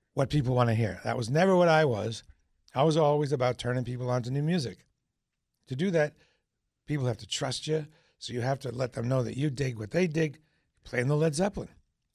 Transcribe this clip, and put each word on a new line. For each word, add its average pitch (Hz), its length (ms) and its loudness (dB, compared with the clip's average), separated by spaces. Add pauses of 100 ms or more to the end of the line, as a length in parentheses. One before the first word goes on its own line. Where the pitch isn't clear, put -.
(120)
what 139 160 0
people 131 260 0
wanna 120 200 4
hear. 113 300 0
That 117 120 -2
was 117 140 -6
never 180 260 4
what 175 120 6
I 156 180 6
was. 110 380 -2 (500)
I 131 80 2
was 160 160 4
always 147 340 2
about 123 260 0
turning 123 260 -2
people 123 260 -6
on 123 140 0
to 123 60 -6
new 143 120 -2
music. 147 420 -2 (800)
To 127 100 -6
do 185 160 0
that, 151 220 2 (720)
people 143 200 -4
have 113 120 -2
to 98 80 -16
trust - 420 -6
you, 156 180 -2 (320)
so - 140 -12
you 120 80 -4
have 131 200 -2
to 120 120 -8
let 123 200 -6
them 117 160 -6
know 131 140 2
that 110 140 -4
you 147 140 0
dig 127 280 -4
what 104 140 -8
they 175 160 2
dig, 151 320 -2 (440)
playing 123 220 -2
the 147 100 2
Led 151 180 2
Zeppelin. 180 340 -2 (460)